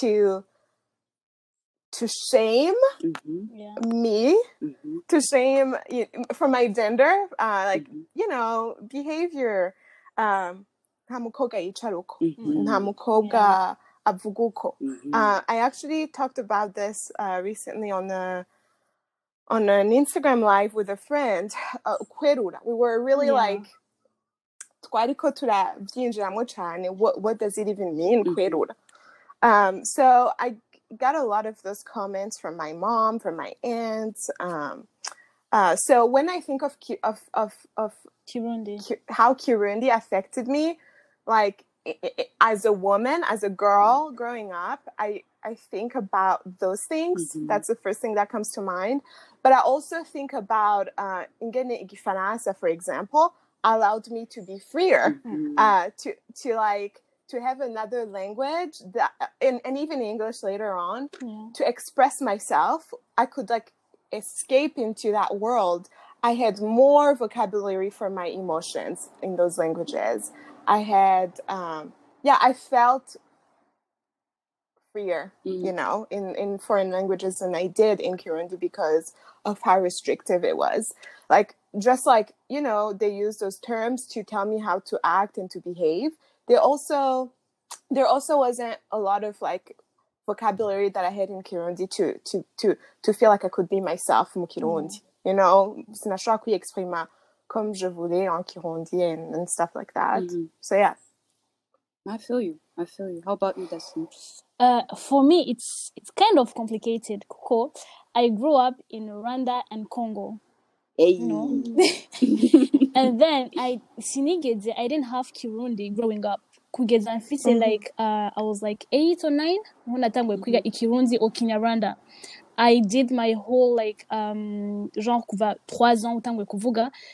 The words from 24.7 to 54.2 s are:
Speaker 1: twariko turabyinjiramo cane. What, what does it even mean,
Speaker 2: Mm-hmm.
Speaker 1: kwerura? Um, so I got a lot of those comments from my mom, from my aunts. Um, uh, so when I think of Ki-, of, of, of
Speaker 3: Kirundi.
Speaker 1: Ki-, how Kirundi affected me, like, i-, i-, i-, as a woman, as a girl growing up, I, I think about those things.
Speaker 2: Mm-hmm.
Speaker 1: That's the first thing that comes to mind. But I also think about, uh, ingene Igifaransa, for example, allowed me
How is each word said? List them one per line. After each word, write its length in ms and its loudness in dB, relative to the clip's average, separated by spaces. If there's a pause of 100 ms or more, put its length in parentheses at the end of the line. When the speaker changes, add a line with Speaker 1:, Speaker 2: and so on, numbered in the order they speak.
Speaker 1:
twariko 500 -2
turabyinjiramo 1200 -2
cane. 440 -6
What, 240 2
what 160 -2
does 200 -4
it 100 -4
even 280 -4
mean, 280 4
Speaker 2:
Mm-hmm. 100 0
Speaker 1:
kwerura? 400 -2 (680)
Um, 420 6
so 540 6
I 180 -4 (400)
got 200 0
a 80 -2
lot 220 -2
of 160 -12
those 200 -10
comments 560 -8
from 180 -10
my 160 -8
mom, 460 0
from 180 -6
my 260 -8
aunts. 680 -6 (100)
Um, 460 -8 (640)
uh, 240 6
so 300 6
when 240 2
I 100 -6
think 220 -6
of 180 -6
Ki-, 220 -10
of, 180 -4 (140)
of, 180 -2 (240)
of 160 -4 (360)
Speaker 3:
Kirundi. 580 -8
Speaker 1:
Ki-, 100 -6 (120)
how 260 4
Kirundi 600 0
affected 540 -4
me, 300 0 (480)
like, 380 0 (220)
i-, 180 -10
i-, 60 -4 (100)
i-, 40 -2 (160)
as 240 2
a 80 4
woman, 560 0
as 140 -4
a 80 -2
girl 600 2
growing 400 -10
up, 280 -8 (180)
I, 240 -6 (220)
I 100 -10
think 420 -10
about 640 -2
those 280 -2
things. 420 -2
Speaker 2:
Mm-hmm. 180 -8
Speaker 1:
That's 200 -2
the 80 0
first 240 -6
thing 140 -4
that 140 0
comes 240 -8
to 100 -10
mind. 400 -4 (400)
But 100 8
I 80 6
also 440 0
think 280 -12
about, 560 0 (100)
uh, 260 -6 (180)
ingene 460 -6
Igifaransa, 720 -4
for 100 -2
example, 640 0 (300)
allowed 440 2
me 220 -10